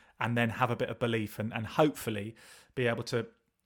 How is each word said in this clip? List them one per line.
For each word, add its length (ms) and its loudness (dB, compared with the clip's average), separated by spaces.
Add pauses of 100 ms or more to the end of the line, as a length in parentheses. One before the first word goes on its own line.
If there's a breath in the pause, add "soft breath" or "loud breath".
(180)
and 160 0
then 140 4
have 220 2
a 60 0
bit 120 -2
of 100 -6
belief 400 -2
and, 140 -4
and 140 -4
hopefully 680 0 (400 soft breath)
be 120 0
able 160 0
to 240 -2 (400)